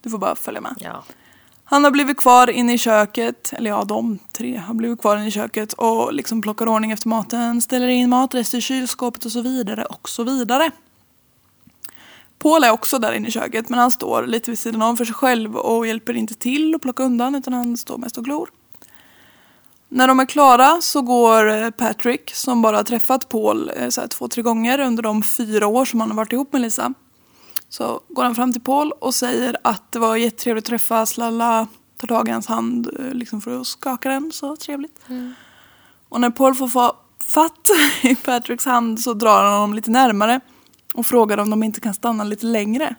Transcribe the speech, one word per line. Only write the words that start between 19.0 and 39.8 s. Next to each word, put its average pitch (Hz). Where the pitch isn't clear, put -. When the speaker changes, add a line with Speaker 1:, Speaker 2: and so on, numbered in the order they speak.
Speaker 1:
När 254
de 262
är 262
klara 277
så 294
går, 233
eh, 220
Patrick, 233
som 240
bara 214
har 208
träffat 240
Paul, -
eh, 247
så 247
här 247
två, 240
tre 240
gånger 233
under 240
de 214
fyra 214
år 247
som 233
han 220
har 214
varit 220
ihop 269
med 269
Lisa, 233
så -
går 254
han 247
fram 247
till 240
Paul 285
och -
säger 247
att -
det 233
var 226
jättetrevligt 226
att -
träffas, 226
lalla, 226
tar -
tag 226
i 226
hans 226
hand, 233
eh, 262
liksom 226
för 247
att 247
skaka 262
den, 277
så 294
trevligt. 294
Speaker 2:
Mm. 254
Speaker 1:
Och 233
när 240
Paul 262
får 262
fa-, 247
fatt -
<laughs> 285
i 254
Patricks 240
hand 233
så 240
drar 208
han 202
honom 208
lite 220